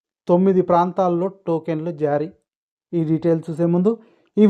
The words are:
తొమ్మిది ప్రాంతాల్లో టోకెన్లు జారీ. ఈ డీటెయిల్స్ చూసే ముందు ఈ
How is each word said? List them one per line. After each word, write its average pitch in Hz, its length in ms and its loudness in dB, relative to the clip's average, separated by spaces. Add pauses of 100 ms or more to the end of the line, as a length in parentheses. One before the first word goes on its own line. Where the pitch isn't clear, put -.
(300)
తొమ్మిది 185 400 4
ప్రాంతాల్లో 180 580 0 (220)
టోకెన్లు 160 420 -6 (100)
జారీ. 147 260 -2 (640)
ఈ 170 180 -2
డీటెయిల్స్ 165 400 -2
చూసే 170 240 -2
ముందు 185 180 2 (440)
ఈ 214 140 6